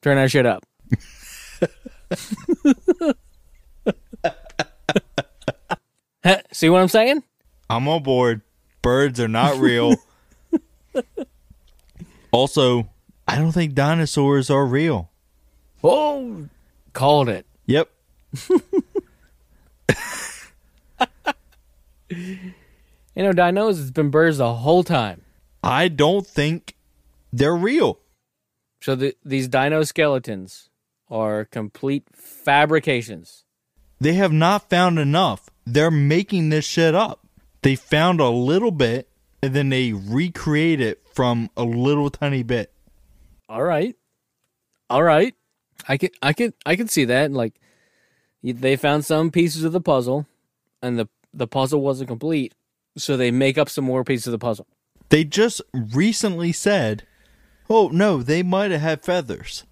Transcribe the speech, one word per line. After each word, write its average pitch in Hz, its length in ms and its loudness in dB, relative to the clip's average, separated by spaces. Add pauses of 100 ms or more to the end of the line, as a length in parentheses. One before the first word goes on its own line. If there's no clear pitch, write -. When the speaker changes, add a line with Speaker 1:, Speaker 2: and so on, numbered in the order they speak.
Speaker 1:
Turn 139 160 4
our 135 100 4
shit 127 180 4
up. 98 180 0 (1500)
<laughs> 311 1040 -2 (3000)
Huh, 190 160 4 (120)
see - 160 2
what 180 140 6
I'm 185 60 4
saying? 254 340 2 (480)
Speaker 2:
I'm 120 180 -2
on 160 140 0
board. 123 380 2 (420)
Birds 127 380 0
are 117 80 0
not 131 300 2
real. 120 420 4
Speaker 1:
<laughs> - 40 -20 (2250)
Speaker 2:
Also, 123 580 0 (360)
I - 100 -2
don't 160 160 0
think 165 200 -2
dinosaurs 143 760 0
are 139 160 4
real. 131 440 0 (720)
Speaker 1:
Oh, 254 680 0 (440)
called 139 380 2
it. 92 160 -6 (180)
Speaker 2:
Yep. 156 240 0 (600)
<laughs> - 20 -4 (3500)
Speaker 1:
You 185 1120 -14
know, 196 100 2
dinos 185 460 2
has 135 120 -8
been 147 200 0
birds 156 280 2
the 117 160 0
whole 156 300 2
time. 113 380 -2 (400)
Speaker 2:
I 170 260 0
don't 170 380 2
think 156 480 -4 (580)
they're 139 240 2
real. 196 420 0 (880)
Speaker 1:
So 135 80 -2
the, 131 300 -4
these 135 240 -4
dino 139 340 0
skeletons 127 880 -4 (400)
are 107 340 -4
complete 131 600 -8 (100)
fabrications. 139 1300 -2 (580)
Speaker 2:
They 143 120 0
have 185 200 2
not 170 380 2
found 175 300 2
enough. 147 500 -2 (160)
They're 147 240 2
making 160 600 0
this 151 140 0
shit 165 300 2
up. - 320 -2 (360)
They 135 120 4
found 160 460 0
a 131 80 4
little 143 420 0
bit, 131 380 -2 (340)
and 135 140 -2
then 139 140 0
they 131 220 0
recreate 151 880 -2
it 110 220 -4 (100)
from 120 440 0
a 120 80 -4
little 135 460 0
tiny 139 340 -4
bit. 117 280 -4 (760)
Speaker 1:
All 123 160 -4
right. 175 320 -2 (920)
All 131 140 2
right. 170 320 4 (540)
I 139 80 0
can, 180 140 -2 (120)
I 139 100 2
can, 233 220 -2 (100)
I 165 120 0
can 226 100 -6
see 147 200 0
that. 135 260 0
Like, 117 260 -4 (840)
y-, 127 160 -6
they 131 200 0
found 147 280 0
some 160 280 0
pieces 160 320 0
of 160 80 -2
the 180 80 -2
puzzle, 139 460 0 (540)
and 123 160 -4
the, 110 120 -4 (260)
the 117 140 -6
puzzle 135 320 -2
wasn't 135 260 -4
complete, 131 480 -6 (420)
so 139 200 -4
they 123 160 2
make 135 260 2
up 147 100 2
some 139 160 -6
more 127 200 -2
pieces 123 240 -4
of 120 40 -4
the 113 60 -4
puzzle. 113 300 -6 (400)
Speaker 2:
They 156 160 6
just 208 360 0 (120)
recently 170 800 -2
said, 127 520 -2 (640)
"Oh, 214 200 4
no, 170 340 2
they 156 200 0
might 190 280 -2
have 156 100 -2
had 156 220 -4
feathers." 160 680 -6